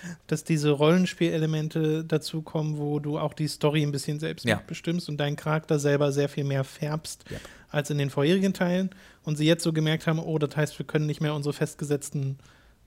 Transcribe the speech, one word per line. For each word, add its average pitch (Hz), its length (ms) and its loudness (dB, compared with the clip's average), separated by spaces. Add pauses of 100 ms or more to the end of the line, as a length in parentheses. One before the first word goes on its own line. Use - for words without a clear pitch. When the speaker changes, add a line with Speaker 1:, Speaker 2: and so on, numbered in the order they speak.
(280)
Speaker 1:
dass 156 160 -2
diese 151 260 2
Rollenspielelemente 160 1300 2
dazukommen, 156 760 -2
wo 147 220 -2
du 147 180 -4
auch 156 160 -2
die 151 140 -2
Story 151 340 2
ein 147 80 2
bisschen 147 300 -4
selbst 160 240 -6
Speaker 2:
Ja. 113 120 4
Speaker 1:
mitbestimmst 165 520 -4
und 147 80 -4
deinen 143 180 0
Charakter 156 460 0
selber 143 320 4
sehr 143 160 2
viel 143 160 -4
mehr 139 180 0
färbst - 680 -6
Speaker 2:
Ja. - 80 -10 (320)
Speaker 1:
als 147 200 -2
in 147 80 0
den 139 120 0
vorherigen 190 440 2
Teilen. 180 360 0 (340)
Und 156 120 -2
sie 151 80 0
jetzt 165 200 4
so 165 80 2
gemerkt 156 340 0
haben, 160 140 2
„Oh, 160 180 -2
das 147 180 -2
heißt, 151 220 0
wir 151 80 -10
können 156 200 0
nicht 147 140 -4
mehr 151 140 0
unsere 147 180 -2
festgesetzten 143 840 -4 (480)